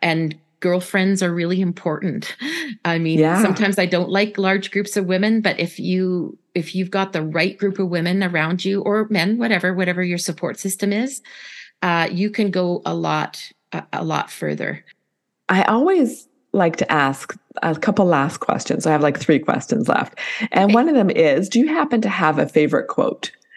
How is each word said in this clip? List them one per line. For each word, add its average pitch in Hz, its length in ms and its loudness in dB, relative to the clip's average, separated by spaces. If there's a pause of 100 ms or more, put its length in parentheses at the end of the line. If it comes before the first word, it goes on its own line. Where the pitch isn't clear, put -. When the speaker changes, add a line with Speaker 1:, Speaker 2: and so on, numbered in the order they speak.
Speaker 1:
and 160 340 -2 (240)
girlfriends 185 640 0
are 175 120 0
really 175 280 0
important. 156 760 -4 (480)
I 170 140 0
mean, 160 220 2
Speaker 2:
Yeah. 165 220 4
Speaker 1:
sometimes 196 360 0
I 185 80 2
don't 175 240 0
like 202 280 0
large 190 340 0
groups 202 260 -4
of 196 80 0
women, 202 360 2
but 202 180 0
if 170 200 -4
you, 185 580 -2 (180)
if 165 200 -4
you've 185 160 -4
got 190 220 -2
the 160 80 -2
right 160 360 0
group 196 220 -2
of 190 100 0
women 175 340 0
around 170 420 0
you 196 160 0
or 214 280 0
men, 202 280 2
whatever, 196 360 0
whatever 180 300 -2
your 175 140 -2
support 160 420 -6
system 196 320 -2
is, 240 300 -4 (600)
uh, 170 280 2
you 190 200 0
can 208 200 0
go 180 360 0
a 165 80 -2
lot, 156 580 -4 (220)
a, 156 180 -8
a 165 140 -6
lot 160 260 -2
further. - 540 -6 (640)
Speaker 2:
I 185 140 4
always 269 640 2 (240)
like 170 240 2
to - 120 0
ask 139 460 -2 (260)
a 160 140 0
couple 196 300 2
last 147 340 2
questions. - 480 -2
I 160 60 4
have, 151 80 2
like, 143 180 2
three 147 200 4
questions - 500 -2
left. - 280 0 (360)
And 190 120 4
Speaker 1:
Okay. 202 80 6
Speaker 2:
one 240 140 6
of 311 80 4
them 202 140 4
is, 160 400 4
do 233 100 2
you 285 80 6
happen 302 340 0
to 208 80 0
have 160 300 0
a 143 80 0
favorite - 400 2
quote? - 440 -4 (260)